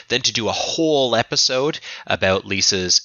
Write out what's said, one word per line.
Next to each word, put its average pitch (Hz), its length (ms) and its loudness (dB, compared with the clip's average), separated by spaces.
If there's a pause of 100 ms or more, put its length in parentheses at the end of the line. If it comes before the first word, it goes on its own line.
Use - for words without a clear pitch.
then 127 140 0
to 120 120 0
do 110 140 -2
a 92 60 0
whole 139 600 0
episode 135 640 0 (280)
about 95 380 0
Lisa's 95 600 0